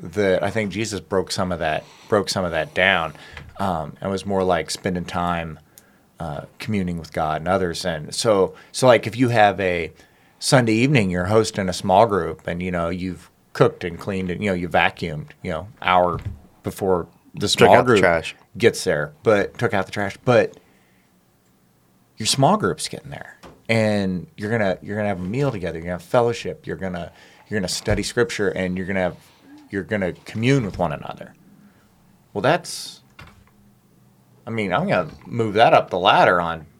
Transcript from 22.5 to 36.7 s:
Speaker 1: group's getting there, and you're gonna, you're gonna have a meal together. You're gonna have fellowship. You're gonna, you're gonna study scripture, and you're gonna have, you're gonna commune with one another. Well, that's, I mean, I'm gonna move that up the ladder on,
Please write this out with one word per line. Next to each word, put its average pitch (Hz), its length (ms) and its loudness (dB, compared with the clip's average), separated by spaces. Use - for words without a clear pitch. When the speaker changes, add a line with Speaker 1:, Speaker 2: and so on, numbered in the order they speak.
Speaker 1:
group's 98 300 -4
getting - 220 -12
there, - 280 -16
and 104 580 0
you're 104 140 -6
gonna, 104 300 0
you're 101 140 -10
gonna 107 140 -2
have 92 100 -4
a 90 40 -6
meal 127 280 -2
together. 87 260 -8
You're 82 80 -10
gonna 90 80 -6
have 85 100 -10
fellowship. 117 640 -2
You're 90 100 -6
gonna, 87 340 -8
you're 107 100 -2
gonna 90 80 -4
study 104 360 -2
scripture, - 460 0
and 90 280 -4
you're 92 80 -6
gonna 95 160 -2
have, 85 160 -2
you're 98 120 -4
gonna 90 300 -2
commune 123 520 0
with 87 120 -8
one 82 160 -2
another. - 400 -14
Well, 101 100 -4
that's, - 580 -2
I 117 60 -10
mean, 104 220 -2
I'm 156 140 0
gonna 92 240 0
move 110 300 -2
that 135 180 8
up - 160 4
the 90 100 -2
ladder 107 400 6
on, 82 260 -4